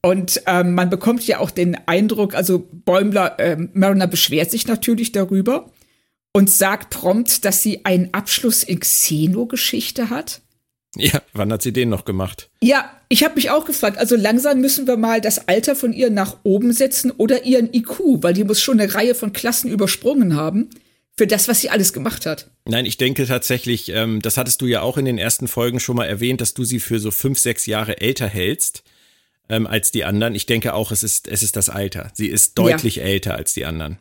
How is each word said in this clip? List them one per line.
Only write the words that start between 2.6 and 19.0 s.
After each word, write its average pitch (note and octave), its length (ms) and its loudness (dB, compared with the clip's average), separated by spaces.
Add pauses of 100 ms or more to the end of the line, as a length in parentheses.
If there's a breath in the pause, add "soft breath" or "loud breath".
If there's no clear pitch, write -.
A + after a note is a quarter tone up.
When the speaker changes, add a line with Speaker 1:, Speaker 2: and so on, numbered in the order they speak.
Speaker 1:
Bäumler, G3 680 0
ähm, E3 340 0
Mariner G3 320 4
beschwert E3+ 460 0
sich A3+ 160 -4
natürlich A3+ 440 0
darüber G3 600 0 (600)
und G3 200 6
sagt G3 400 2
prompt, - 520 0
dass G3 200 0
sie - 220 -2
einen F#3 280 2
Abschluss G#3 500 0
in F3+ 180 -2
Xeno-Geschichte A3+ 1300 0
hat. C#4+ 300 -8 (540)
Speaker 2:
Ja, - 260 0 (120)
wann G#2 180 -2
hat A2 120 -4
sie A#2+ 100 -4
den B2 160 0
noch G2+ 160 -4
gemacht? F#2+ 440 -6 (120)
Speaker 1:
Ja, C4 300 2 (180)
ich B3 140 4
hab D#4+ 120 0
mich B3+ 140 0
auch D#4 160 2
gefragt, G#3+ 320 -2
also A#3+ 180 2
langsam B3 460 2
müssen C4+ 260 0
wir B3+ 80 2
mal A3+ 260 0
das A3 260 -2
Alter A3+ 280 2
von B3 160 -2
ihr A#3+ 200 0
nach G3 320 -2
oben G#3 280 2
setzen C4 400 0
oder A#3 340 2
ihren B3 280 4
I A#3+ 80 2
Q, B3+ 400 0
weil F3 140 2
die G3+ 80 0
muss G#3 180 2
schon B3 180 2
eine G3+ 140 2
Reihe A#3 220 2